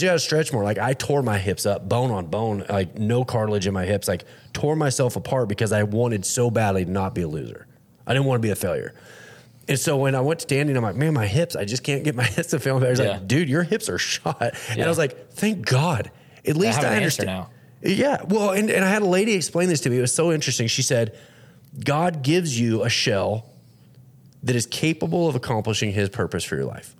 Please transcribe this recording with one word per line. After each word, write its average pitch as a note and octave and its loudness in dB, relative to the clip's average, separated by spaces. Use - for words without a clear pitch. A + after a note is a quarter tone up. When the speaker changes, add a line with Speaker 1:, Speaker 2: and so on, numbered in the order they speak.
Speaker 1:
"You F3+ 2
gotta F3 4
stretch D#3 0
more." A2+ 0
Like, G2+ 0
I A#2+ 0
tore C#3+ 0
my G#2+ 2
hips F#2 -2
up, F#2+ -2
bone B2 2
on F#2 -2
bone, G#2 -2
like, G2 -2
no A#2 2
cartilage G#2+ 0
in G2 0
my F#2 -2
hips, G2+ 0
like, F2+ -2
tore D3+ 0
myself C3+ 0
apart B2 0
because G#2 0
I G#2+ 4
wanted G#2+ 0
so A#2+ 2
badly G2+ 2
to F2 -4
not F#2+ -2
be F2+ -2
a D#2+ -2
loser. C#2 -10
I A2+ 0
didn't C3+ 2
wanna B2+ 2
be A2 2
a F#2+ 0
failure. D2 -4
And C3+ 0
so D3+ 0
when C3+ 2
I C3 2
went D#3 0
to - -12
Tandy C#3+ 2
and C3 2
I'm A#2 2
like, G2 -2
"Man, D3+ 2
my A2 2
hips, D#3+ 0
I G2+ -2
just A#2 -4
can't C#3 -2
get D3+ 0
my A#2+ -2
<laughs> G#2 -2
hips E3+ -2
to D#3+ 0
feel C3 0
better." B2+ 2
He's B2 2
Speaker 2:
Yeah. G#2 2
Speaker 1:
like, F#2+ -8
"Dude, C3+ 2
your D#3 2
hips G#3+ -2
are F2+ -2
shot." - -4
And A2+ -4
Speaker 2:
Yeah. - 2
Speaker 1:
I E3 2
was E3 0
like, - -2
"Thank G3+ 0
God. C3 2
At D#3 2
least G#3+ 2
Speaker 2:
have - 2
Speaker 1:
I - 2
Speaker 2:
an A3 0
answer - 0
Speaker 1:
understand." - -2
Speaker 2:
now. F#2 -6
Speaker 1:
Yeah. B3 0
Well, G3+ 2
and, G#3 2
and F#3 4
I F#3+ 4
had G#3+ 2
a G3+ 2
lady F#3 2
explain F3+ 0
this D3+ 2
to C3+ 0
me. B2 2
It B2+ 2
was B2 0
so E3+ 2
interesting. C#3 0
She - -2
said, A#2 0
God D#3 0
gives D3+ 2
you A2+ 2
a A#2+ 0
shell G#2+ 0
that B2 0
is A2+ 0
capable E3 0
of C3+ 0
accomplishing A2 -2
his G2+ 0
purpose F2+ -4
for - -6
your C2+ -2
life. - -10